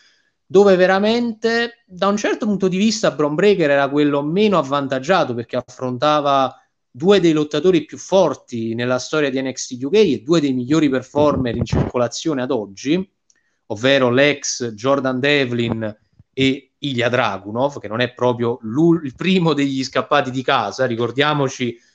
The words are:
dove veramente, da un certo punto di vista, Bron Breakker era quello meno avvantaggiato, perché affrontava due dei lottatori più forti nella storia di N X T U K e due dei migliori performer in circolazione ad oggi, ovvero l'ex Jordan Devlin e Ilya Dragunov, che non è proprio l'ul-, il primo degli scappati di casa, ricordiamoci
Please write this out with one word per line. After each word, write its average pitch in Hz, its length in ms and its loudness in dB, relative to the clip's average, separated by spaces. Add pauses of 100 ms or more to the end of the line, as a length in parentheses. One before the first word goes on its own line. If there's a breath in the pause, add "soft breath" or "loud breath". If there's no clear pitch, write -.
(460 soft breath)
dove 196 300 6
veramente, 226 1120 0
da 190 220 -4
un 202 100 2
certo 370 280 -2
punto 196 220 0
di 180 80 -2
vista, 202 360 0
Bron 147 220 -2
Breakker 185 360 4
era 139 200 4
quello 143 320 2
meno 185 360 2
avvantaggiato, 139 760 0
perché 120 220 -8
affrontava 135 960 0 (380 soft breath)
due 180 300 2
dei 165 100 4
lottatori 151 540 0
più 131 120 -18
forti 120 800 -2
nella 123 240 -2
storia 147 300 -2
di 131 120 -2
N 131 120 -6
X - 140 -12
T 123 140 -12
U 139 80 -6
K 185 60 0
e 151 260 2
due 156 200 2
dei 143 100 0
migliori 135 380 0
performer 131 680 0
in 120 80 -4
circolazione 127 800 -2
ad 131 100 -6
oggi, 123 580 -4 (580)
ovvero 123 420 2
l'ex 139 600 0
Jordan 127 500 -2
Devlin 120 760 -2 (360)
e 135 460 -2
Ilya 123 280 -2
Dragunov, 113 720 -2
che 101 80 -12
non 110 140 -6
è 123 120 -4
proprio 120 480 -2
l'ul-, 156 440 0
il 123 100 -10
primo 170 380 0
degli 139 300 -2
scappati 131 460 -2
di 127 140 -6
casa, 127 420 -2
ricordiamoci 127 1080 -2